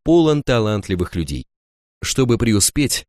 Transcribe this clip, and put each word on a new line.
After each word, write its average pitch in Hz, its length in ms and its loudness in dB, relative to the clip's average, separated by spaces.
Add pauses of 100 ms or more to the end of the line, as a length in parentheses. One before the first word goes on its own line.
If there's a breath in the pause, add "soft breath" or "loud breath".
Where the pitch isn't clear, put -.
полон 156 400 4
талантливых 107 720 -2
людей. 73 300 -6 (560)
Чтобы 120 360 0
преуспеть, 113 720 0